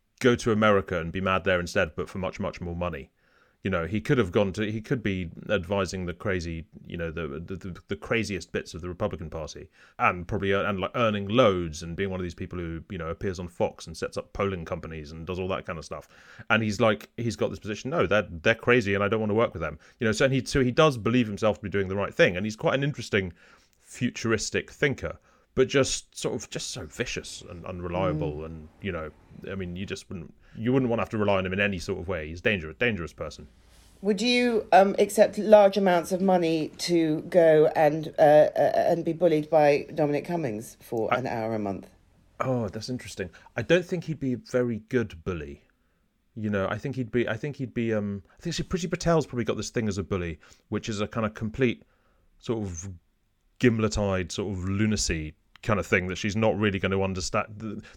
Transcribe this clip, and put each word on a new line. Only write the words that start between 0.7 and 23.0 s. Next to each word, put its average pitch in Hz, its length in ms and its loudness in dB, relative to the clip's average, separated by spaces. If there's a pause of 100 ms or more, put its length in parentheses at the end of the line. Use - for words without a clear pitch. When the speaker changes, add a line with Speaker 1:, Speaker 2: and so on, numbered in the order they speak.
Speaker 1:
and 82 120 -6
be 95 80 -6
mad 92 240 0
there 92 160 2
instead, 87 380 -2
but 87 120 -6
for - 80 -10
much, 90 220 -6
much 92 220 -6
more 85 140 -8
money. 87 360 -6 (500)
You 101 100 -2
know, 82 140 0
he 104 140 -2
could 139 180 2
have 95 140 2
gone 101 220 2
to, 107 180 -4
he 110 80 -6
could 117 240 -4
be 92 260 -2 (200)
advising 95 560 -2
the 87 80 -6
crazy, 85 520 -4 (220)
you - 100 -10
know, 85 140 -6
the, 80 160 -6 (180)
the, 92 120 -10
the, 90 180 -12 (140)
the 101 80 -4
craziest 104 560 -4
bits 85 200 -6
of 82 80 -10
the 87 60 -10
Republican 85 420 -6
Party 76 380 -10 (320)
and 90 280 2
probably 98 240 0
ear-, 98 140 2
and, 101 140 -2
like, 92 160 -2
earning 107 320 0
loads 92 560 2
and 85 120 -8
being 98 140 -2
one 92 120 -6
of - 20 -4
these 85 120 -6
people 90 220 -10
who, 82 320 -8
you 98 80 -10
know, 80 120 -8
appears 90 280 -6
on 87 120 -8
Fox - 380 -4
and 82 100 -14
sets - 200 -8
up - 140 -10
polling 98 320 -4
companies 80 480 -10
and 80 160 -12
does 90 120 -4
all 92 100 -4
that 85 160 -4
kind 87 120 -8
of 76 60 -12
stuff. 76 240 -12 (420)
And 113 140 4
he's 107 160 -2
like, 107 380 2
he's 117 180 -4
got 107 140 -2
this 95 100 -10
position, 107 300 -10
"No, 147 180 0
they're, 98 220 2
they're 85 260 0
crazy 120 400 2
and 101 80 2
I 101 60 0
don't 110 100 0
want 107 120 0
to 104 40 2
work 113 180 2
with 85 80 -8
them." 76 160 -6 (220)
You 117 60 -2
know, 110 80 2
so, 139 120 2
and 131 80 2
he, 127 120 0
so 143 180 0
he 123 80 2
does 151 260 4
believe 113 300 2
himself 101 300 0
to - 60 -14
be 98 60 -6
doing 95 200 -2
the 95 80 -2
right 98 160 -4
thing. 113 240 4
And 101 80 -4
he's 107 100 -6
quite - 200 0
an 139 80 0
interesting 110 500 -2 (480)